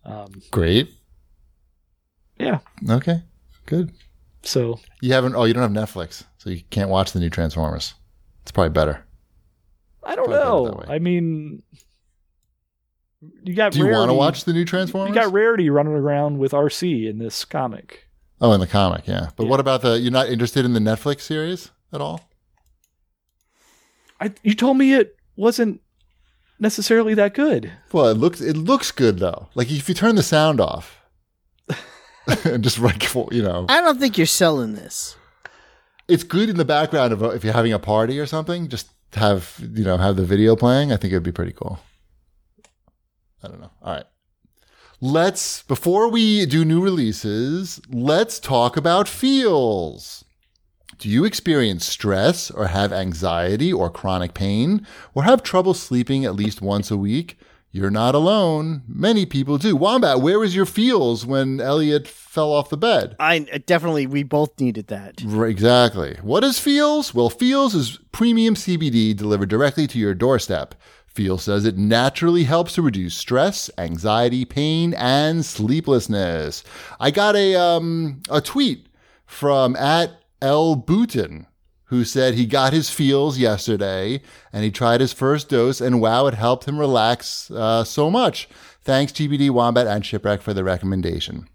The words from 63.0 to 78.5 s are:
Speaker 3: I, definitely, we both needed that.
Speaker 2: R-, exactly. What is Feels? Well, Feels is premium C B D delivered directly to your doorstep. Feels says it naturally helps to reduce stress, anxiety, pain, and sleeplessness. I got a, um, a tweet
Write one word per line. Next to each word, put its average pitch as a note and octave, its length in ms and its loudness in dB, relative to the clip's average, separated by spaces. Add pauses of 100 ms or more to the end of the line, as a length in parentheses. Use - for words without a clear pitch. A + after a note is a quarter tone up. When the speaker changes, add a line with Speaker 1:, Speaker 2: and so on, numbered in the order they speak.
Speaker 3:
I, D#3+ 200 2 (260)
definitely, D#3+ 400 0
we C#3+ 160 -4
both D3 380 -2
needed A2 280 -2
that. G2+ 400 -12
Speaker 2:
R-, A2 200 0
exactly. G#2 720 2
What C3+ 220 0
is C4+ 160 0
Feels? D4 560 0
Well, A#2+ 140 2
Feels C4 440 0
is C3 240 -2 (140)
premium A3+ 440 2
C F3+ 220 -4
B D#3 140 -2
D A2 240 2
delivered G2+ 340 0
directly C#3 380 2
to - 100 -6
your G#2 160 0
doorstep. G2 640 -2 (320)
Feels F#2+ 360 -2
says G#2 220 0
it G2 120 0
naturally C3 640 2
helps E3 320 0
to F3 60 0
reduce G2 340 -2
stress, D3 640 -2
anxiety, G#2+ 680 0
pain, D#3+ 480 -2
and D3 520 0
sleeplessness. G#2+ 1200 -2 (360)
I C3+ 120 0
got G3+ 240 2
a, G3 200 2
um, E3 720 0
a D3+ 120 0
tweet B3+ 460 -4 (380)